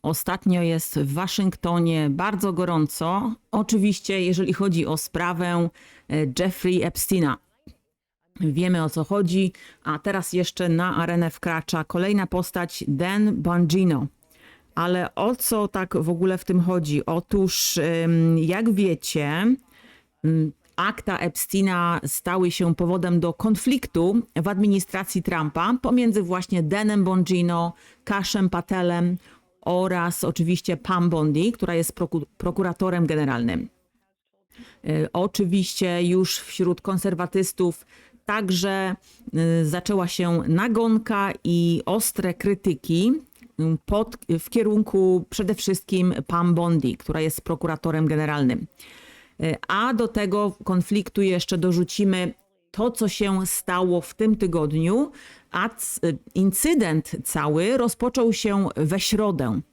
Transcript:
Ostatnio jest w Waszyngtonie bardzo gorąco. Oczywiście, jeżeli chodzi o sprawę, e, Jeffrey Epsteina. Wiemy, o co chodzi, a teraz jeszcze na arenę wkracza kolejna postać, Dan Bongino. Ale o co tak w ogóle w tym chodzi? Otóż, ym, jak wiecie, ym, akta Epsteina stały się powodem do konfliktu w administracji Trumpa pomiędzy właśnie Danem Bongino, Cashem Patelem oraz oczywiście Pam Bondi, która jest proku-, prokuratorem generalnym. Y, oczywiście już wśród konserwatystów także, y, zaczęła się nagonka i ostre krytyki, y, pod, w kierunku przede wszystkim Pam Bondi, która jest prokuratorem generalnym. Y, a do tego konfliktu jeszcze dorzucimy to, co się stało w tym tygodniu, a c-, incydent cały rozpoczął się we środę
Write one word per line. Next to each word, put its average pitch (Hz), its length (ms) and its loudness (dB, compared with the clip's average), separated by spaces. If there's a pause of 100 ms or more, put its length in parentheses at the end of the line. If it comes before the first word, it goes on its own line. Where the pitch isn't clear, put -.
Ostatnio 180 600 0
jest 165 360 -2
w 139 140 -2
Waszyngtonie 170 960 0
bardzo 190 420 -2
gorąco. 170 800 -2 (180)
Oczywiście, 202 680 0
jeżeli 185 320 0
chodzi 175 340 0
o 160 100 -2
sprawę, 170 720 -2 (400)
e, 151 180 0 (120)
Jeffrey 180 440 0
Epsteina. 165 540 0 (1040)
Wiemy, 170 440 2
o 151 60 -2
co 160 140 -2
chodzi, 190 480 0 (320)
a - 140 -4
teraz 196 340 -4
jeszcze 180 360 -2
na 175 280 0
arenę 170 340 0
wkracza 160 540 -4
kolejna 190 420 0
postać, 180 640 -4
Dan 190 540 0
Bongino. 170 640 2 (680)
Ale 180 400 -2
o 247 220 0
co 208 320 0
tak 190 280 -4
w 156 120 0
ogóle 180 300 0
w - 60 -10
tym 180 160 2
chodzi? 170 460 0
Otóż, 185 720 0 (260)
ym, 165 340 4
jak 190 340 0
wiecie, 185 840 0 (680)
ym, 156 280 2 (240)
akta 196 420 -2
Epsteina 175 880 0
stały 180 440 0
się 170 240 0
powodem 175 460 0
do 170 120 0
konfliktu 220 880 0 (200)
w 175 60 0
administracji 196 720 0
Trumpa 170 600 0
pomiędzy 233 400 2
właśnie 185 400 -2
Danem 202 420 2
Bongino, 175 680 2 (320)
Cashem 196 460 0
Patelem 175 680 0 (440)
oraz 180 640 -2
oczywiście 170 520 0
Pam 175 340 0
Bondi, 160 420 2
która 180 220 -4
jest 165 180 0
proku-, 160 340 -4 (120)
prokuratorem 175 680 0
generalnym. 131 600 -2 (1160)
Y, 156 280 -2
oczywiście 180 880 0
już 180 360 2
wśród 180 420 -2
konserwatystów 180 1040 -2 (380)
także, 190 720 -2 (680)
y, 156 40 2
zaczęła 180 420 0
się 170 400 0
nagonka 220 840 0 (120)
i 170 420 2
ostre 185 480 -2
krytyki, 196 800 0 (480)
y, 160 160 2 (100)
pod, 220 300 -2 (220)
w - 120 -10
kierunku 208 800 2
przede 208 240 -2
wszystkim 180 600 0 (120)
Pam 175 280 2
Bondi, 165 420 2
która 156 240 -6
jest 156 200 -2
prokuratorem 160 640 -2
generalnym. 147 600 0 (760)
Y, 160 140 -2 (120)
a 226 260 0
do 226 140 0
tego 208 560 0
konfliktu 190 580 0
jeszcze 180 360 0
dorzucimy 180 760 2 (360)
to, 233 200 -2
co 226 180 -2
się 190 380 0
stało 180 540 0
w - 140 -16
tym 220 220 2
tygodniu, 170 760 0 (400)
a 190 180 -2
c-, - 320 -8 (340)
incydent 190 880 0
cały 160 520 0
rozpoczął 240 560 0
się 202 440 0
we 160 240 0
środę 160 600 0 (120)